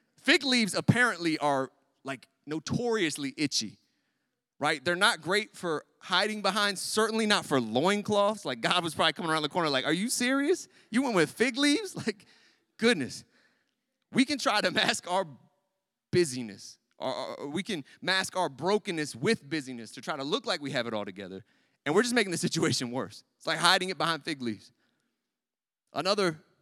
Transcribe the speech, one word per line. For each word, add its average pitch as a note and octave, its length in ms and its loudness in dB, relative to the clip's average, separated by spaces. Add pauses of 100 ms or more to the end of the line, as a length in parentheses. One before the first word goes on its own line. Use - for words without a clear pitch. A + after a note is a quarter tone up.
(220)
Fig C#4+ 240 2
leaves A#3+ 280 2
apparently F3 640 2
are, C3+ 300 0 (360)
like, C3+ 220 -10 (180)
notoriously D#3+ 920 -2
itchy, C#3 400 -2 (840)
right? D3+ 240 -2
They're F3 120 0
not F#3 260 2
great G3+ 340 -2
for D#3+ 300 -6 (140)
hiding G#3 420 0
behind, G3 380 0
certainly A3 460 0
not G3+ 200 2
for C#3 140 2
loincloths. G3+ 840 2
Like, B2+ 160 -4
God F3 220 2
was E3+ 120 -4
probably E3 180 4
coming E3+ 180 -2
around D#3 120 2
the D3+ 60 -2
corner E3 200 0
like, C3 160 2
"Are D3+ 80 2
you G3 160 -2
serious? C#4 600 0 (200)
You A3 140 2
went B3 120 -2
with D#3 160 4
fig A#3+ 260 0
leaves?" D4 380 2
<laughs> - 100 -8
Like, - 200 -6 (520)
goodness. D3 480 0 (880)
We B3+ 100 4
can C#4 160 -2
try G#3 220 2
to F#3 100 2
mask G#3 400 2
our F#3+ 140 0 (840)
busyness, B2+ 680 -2 (200)
or, - 160 -6
or, - 280 -8
or C#3 60 -10
we F3+ 160 -4
can F3 200 -6 (180)
mask F#3+ 340 -2
our F3+ 140 0
brokenness D#3 680 -2
with D3 320 0
busyness C3 440 -8
to C3 100 -14
try D#3+ 160 -6
to C3+ 60 -6
look F#3+ 220 -4
like F#3 160 -2
we C#3 100 -6
have B2 160 -2
it A2+ 60 -4
all G#2 120 -4
together, F#2+ 400 -12 (400)
and D3 100 0
we're G#3+ 80 6
just B3 120 -2
making G#3 160 2
the E3 60 -2
situation D3+ 540 0
worse. A#2+ 320 -8 (140)
It's - 100 -10
like D#3 120 -2
hiding F3+ 300 4
it F3 80 -8
behind D#3+ 260 -2
fig D3+ 180 -8
leaves. A2 300 -6 (1200)
Another F3+ 480 0 (220)